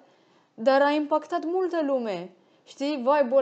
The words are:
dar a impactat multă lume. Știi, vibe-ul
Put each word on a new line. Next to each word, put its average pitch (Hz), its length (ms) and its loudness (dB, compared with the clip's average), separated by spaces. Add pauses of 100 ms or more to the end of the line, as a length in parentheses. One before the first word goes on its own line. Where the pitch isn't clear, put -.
(540)
dar 269 280 2
a 285 80 4
impactat 302 560 -2
multă 339 400 -2
lume. 220 440 -4 (360)
Știi, 285 300 -6
vibe-ul 269 460 2